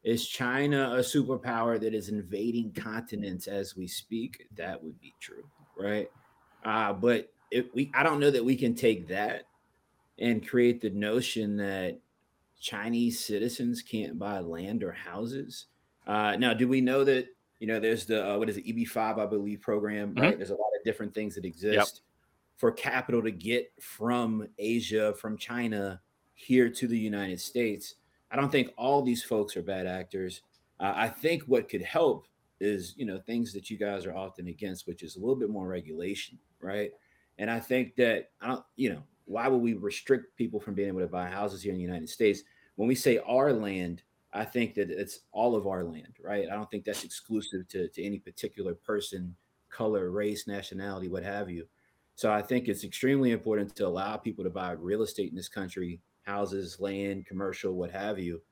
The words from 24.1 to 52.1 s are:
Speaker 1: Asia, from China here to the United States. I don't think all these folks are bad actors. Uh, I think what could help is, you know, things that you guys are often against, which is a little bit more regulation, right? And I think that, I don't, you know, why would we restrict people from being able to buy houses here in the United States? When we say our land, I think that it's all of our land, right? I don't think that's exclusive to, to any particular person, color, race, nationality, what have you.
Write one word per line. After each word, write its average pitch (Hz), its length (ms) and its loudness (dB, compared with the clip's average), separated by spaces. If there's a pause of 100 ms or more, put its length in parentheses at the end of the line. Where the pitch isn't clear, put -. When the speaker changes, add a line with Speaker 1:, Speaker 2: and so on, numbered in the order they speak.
Speaker 1:
Asia, 107 600 2
from 110 200 -6
China 107 640 -2 (320)
here 127 360 6
to 120 180 -2
the 117 100 2
United 101 420 -2
States. 110 560 -2 (360)
I - 40 -6
don't 139 160 2
think 131 260 2
all 139 240 4
these 123 220 0
folks 104 320 0
are 92 60 -2
bad 92 260 -2
actors. 92 540 -6 (360)
Uh, 95 160 0
I 107 140 2
think 151 360 0
what 123 260 2
could 98 120 -4
help - 460 2 (320)
is, 98 380 -2
you 139 80 -4
know, 95 120 -4
things 113 360 -4
that 98 160 -10
you 104 80 -8
guys 101 280 -2
are 90 80 -6
often 92 340 -8
against, 90 400 -8
which 87 160 -10
is 78 120 -14
a 92 60 -14
little 127 160 2
bit 110 120 -2
more 95 200 -4
regulation, 87 680 -8 (220)
right? 101 320 -4 (460)
And 107 120 -2
I 117 120 0
think 127 340 0
that, 117 360 4 (100)
I 113 60 -6
don't, 127 160 -4 (120)
you 123 140 2
know, 73 140 -6 (200)
why 113 240 -2
would 131 140 4
we 117 140 2
restrict 104 600 0
people 113 240 -2
from 104 140 -8
being 98 160 0
able 92 100 -2
to 90 80 0
buy 90 220 -4
houses 98 340 -4
here 101 80 -2
in 92 60 -2
the 90 60 -2
United 85 260 -4
States? 101 320 4 (340)
When 110 140 2
we 131 60 6
say 123 300 4
our 131 280 4
land, 95 500 -2 (300)
I 107 100 -2
think 113 320 0
that 98 160 0
it's - 300 -6 (100)
all 113 240 2
of 98 100 0
our 92 200 -2
land, 78 360 -12
right? 92 300 -2
I 101 40 -4
don't 107 140 -6
think 98 140 -6
that's - 220 -6
exclusive 101 640 -6
to, 90 180 -2
to - 160 -8
any 101 160 -4
particular - 540 -8
person, 95 600 -4 (360)
color, 104 420 0
race, 104 340 -2
nationality, 95 600 -6
what 90 160 -4
have 101 260 -6
you. 85 160 -8 (500)